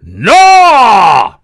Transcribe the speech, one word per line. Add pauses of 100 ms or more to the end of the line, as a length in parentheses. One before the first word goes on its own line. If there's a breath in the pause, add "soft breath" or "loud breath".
No!